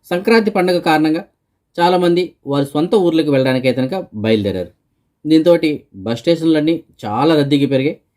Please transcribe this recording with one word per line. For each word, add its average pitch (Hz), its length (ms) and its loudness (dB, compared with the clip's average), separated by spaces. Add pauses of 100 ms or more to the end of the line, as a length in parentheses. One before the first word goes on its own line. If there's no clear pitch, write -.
సంక్రాంతి 202 420 0
పండగ 180 280 0
కారణంగా 160 440 0 (560)
చాలామంది 175 540 0 (140)
వారి 143 180 -2
సొంత 156 300 -2
ఊర్లకు 160 360 2
వెళ్ళడానికి 131 360 0
అయితే 127 200 0
కనుక 185 260 -8
బయలుదేరారు. 101 540 -2 (600)
దీంతోటి 160 560 2 (120)
బస్ 107 240 -6
స్టేషన్లన్నీ 160 640 0 (220)
చాలా 135 300 0
రద్దీగా 139 320 2
పెరిగాయి. 139 300 -2 (200)